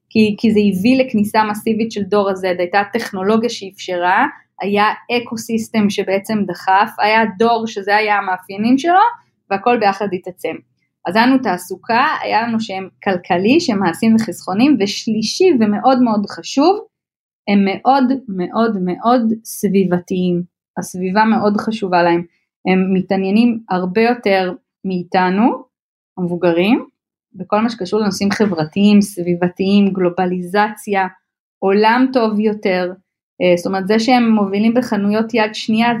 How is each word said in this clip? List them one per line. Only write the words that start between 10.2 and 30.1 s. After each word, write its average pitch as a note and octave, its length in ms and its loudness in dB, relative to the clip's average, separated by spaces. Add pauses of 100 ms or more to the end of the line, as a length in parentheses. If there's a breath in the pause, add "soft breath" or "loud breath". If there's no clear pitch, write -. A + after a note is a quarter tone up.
אז F3 80 -4
היה A#3 120 2
לנו C4 100 4
תעסוקה, A3+ 680 -2 (160)
היה G#3 200 -2
לנו A#3 180 -2
שהם F#3+ 300 -8 (140)
כלכלי, F#3+ 560 2
שהם A3 200 -2
מעשים G3 360 2
וחסכונים, A3 640 0
ושלישי A3 800 -2
ומאוד A3 420 2
מאוד G#3+ 280 0
חשוב, D#4 500 0 (680)
הם G3+ 180 2
מאוד B3+ 380 0 (240)
מאוד G3+ 540 -2
מאוד A3+ 520 0 (100)
סביבתיים. F3+ 1000 -2 (340)
הסביבה F#3 480 -2
מאוד G#3+ 320 2
חשובה F#3 460 -2
להם. F3 200 2 (440)
הם F#3 260 2
מתעניינים G3 640 0 (100)
הרבה F#3 320 -2
יותר G3+ 520 0 (320)
מאיתנו, F#3+ 800 0 (540)
המבוגרים, F3 680 0 (480)
בכל G3 280 -2
מה A#3 80 0
שקשור G#3+ 300 -4
לנושאים G3 320 -2
חברתיים, G3+ 720 2
סביבתיים, F#3 920 0
גלובליזציה, F#3 1120 -2 (520)